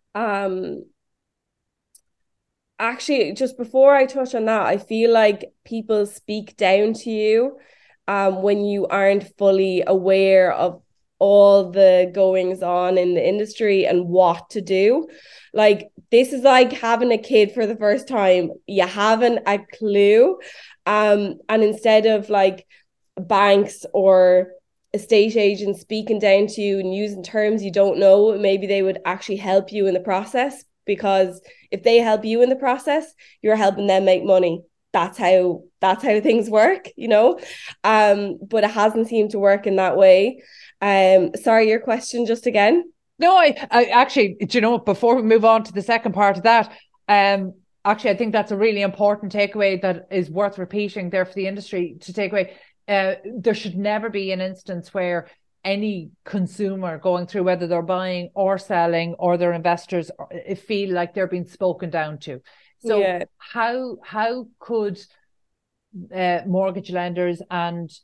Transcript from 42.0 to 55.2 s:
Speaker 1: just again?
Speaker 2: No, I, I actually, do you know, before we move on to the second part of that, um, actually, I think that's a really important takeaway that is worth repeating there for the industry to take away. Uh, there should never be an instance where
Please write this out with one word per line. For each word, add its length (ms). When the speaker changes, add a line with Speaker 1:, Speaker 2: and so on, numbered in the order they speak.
Speaker 1:
just 200
again? 460
Speaker 2:
No, 180
I, 360
I 140
actually, 500
do 220
you 40
know, 160
before 380
we 80
move 200
on 200
to 100
the 80
second 320
part 240
of 60
that, 280
um, 460
actually, 280
I 40
think 160
that's 200
a 60
really 240
important 520
takeaway 480
that 300
is 180
worth 280
repeating 520
there 160
for 80
the 140
industry 540
to 120
take 180
away. 220
Uh, 280
there 180
should 220
never 320
be 220
an 100
instance 520
where 340